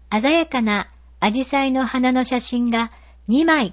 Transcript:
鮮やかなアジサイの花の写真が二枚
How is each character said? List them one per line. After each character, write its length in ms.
鮮 220
や 120
か 140
な 280
ア 120
ジ 140
サ 200
イ 80
の 140
花 260
の 120
写 160
真 300
が 200
二 200
枚 260